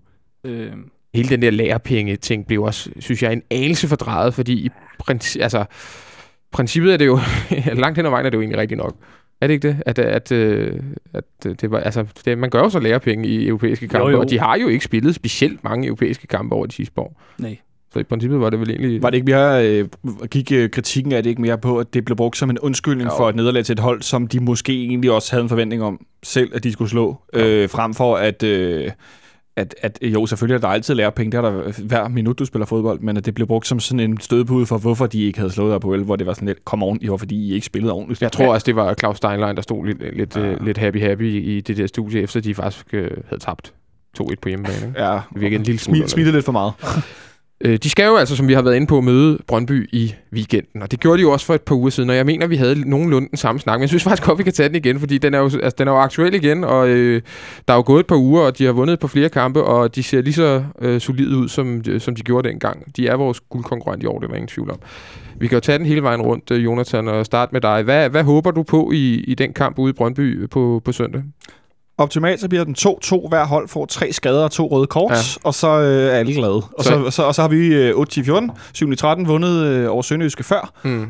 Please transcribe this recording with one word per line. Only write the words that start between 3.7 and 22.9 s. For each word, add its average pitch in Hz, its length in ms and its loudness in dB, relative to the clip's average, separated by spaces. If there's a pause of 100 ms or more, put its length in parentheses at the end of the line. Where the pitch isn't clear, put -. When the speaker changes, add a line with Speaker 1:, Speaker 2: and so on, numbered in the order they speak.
Speaker 2:
fordrejet, 107 460 0
fordi 123 180 -2
i 120 180 -2 (320)
princi-, - 400 -4
altså, 107 220 -2 (880)
princippet 165 400 2
er 175 40 4
det 147 100 4
jo, 131 120 6 (320)
<laughs> 123 320 0
langt 160 160 0
hen 165 80 0
ad 143 40 0
vejen 131 160 0
er 131 40 0
det 117 60 0
jo 110 60 0
egentlig 107 180 -4
rigtigt 110 180 -4
nok. - 160 -6 (460)
Er 131 60 2
det 151 80 2
ikke 143 140 0
det? 147 80 0 (100)
At, 120 120 -2
at, 117 340 0
øh, 107 480 0 (340)
at, - 100 -8 (220)
øh, 92 140 -4
det 110 100 -2
var, 110 80 -2
altså, 110 260 -2 (200)
det, 120 140 0
man 127 120 -2
gør 117 100 2
jo 202 100 4
så 185 80 0
lærepenge 113 500 0
i 110 200 0
europæiske 113 380 -2
Speaker 1:
Jo, - 40 -14
Speaker 2:
kampe, 123 200 2
Speaker 1:
jo. 165 100 4
Speaker 2:
og 135 100 0
de 120 100 2
har 113 180 2
jo 240 100 0
ikke 120 160 0
spillet 123 300 0
specielt - 500 -2
mange 120 220 -4
europæiske - 400 -4
kampe 113 280 -4
over 104 120 -2
de 117 80 -12
sidste - 200 -10
par - 80 -4
år. - 180 -14 (180)
Speaker 1:
Nej. 110 180 -10 (360)
Speaker 2:
Så 113 60 -6
i 110 40 -2
princippet 123 380 -2
var 110 100 0
det 113 100 0
vel 113 100 -2
egentlig 120 320 -2
Speaker 3:
Var 120 80 2
det 127 60 2
ikke 127 140 0
mere, 135 400 4
øh, 104 180 2 (420)
gik, 139 220 -2
øh, 117 180 4
kritikken 135 420 -4
af 113 100 0
det 120 80 0
ikke 117 120 -2
mere 117 160 0
på, 123 200 0
at 117 160 -6
det 117 100 0
blev 117 120 -2
brugt 117 200 0
som 131 140 0
en 120 80 0
undskyldning 135 520 -2